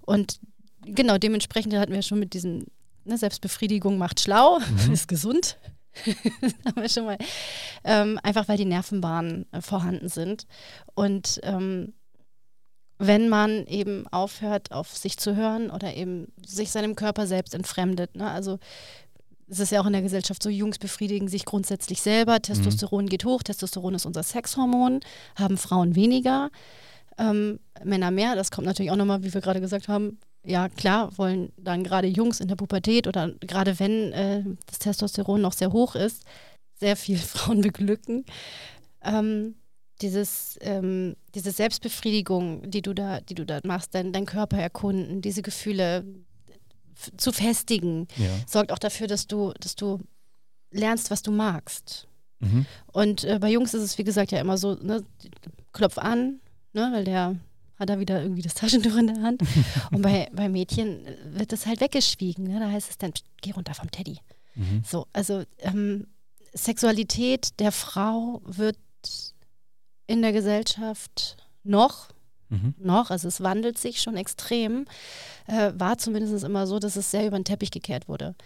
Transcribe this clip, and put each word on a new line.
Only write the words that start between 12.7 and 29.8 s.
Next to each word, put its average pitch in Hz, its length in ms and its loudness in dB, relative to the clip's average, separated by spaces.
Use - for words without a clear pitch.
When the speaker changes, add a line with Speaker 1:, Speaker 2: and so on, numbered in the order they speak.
Speaker 1:
wenn 208 300 6
man 214 380 2
eben 196 400 -4
aufhört, 202 640 -2
auf 147 260 -6
sich - 200 -6
zu 208 180 0
hören 220 340 0
oder 196 260 -6
eben 180 320 -6
sich 190 280 -6
seinem 214 240 -2
Körper 208 320 0
selbst 185 260 -2
entfremdet, 180 600 -2
ne? 196 160 -4
Also 190 260 -4
es 185 100 -4
ist 196 120 0
ja 208 100 4
auch 185 40 4
in 208 80 2
der 196 80 2
Gesellschaft 190 400 -2
so, 214 80 -2
Jungs 208 300 -2
befriedigen 202 480 -2
sich 190 180 -4
grundsätzlich 196 560 -2
selber, 226 360 4
Speaker 2:
Mhm. 220 40 0
Speaker 1:
Testosteron 202 680 2
geht 185 160 -2
hoch, 247 200 2
Testosteron 185 500 -4
ist 180 140 -4
unser 165 160 -4
Sexhormon, 254 800 2
haben 196 220 2
Frauen 175 380 4
weniger, 254 540 4
ähm, 208 400 0
Männer 180 260 2
mehr. 208 260 2
Das 190 140 0
kommt - 160 -6
natürlich 190 260 0
auch 190 60 2
nochmal, 202 260 2
wie 190 100 -4
wir 196 80 -2
gerade 185 200 0
gesagt 196 260 -4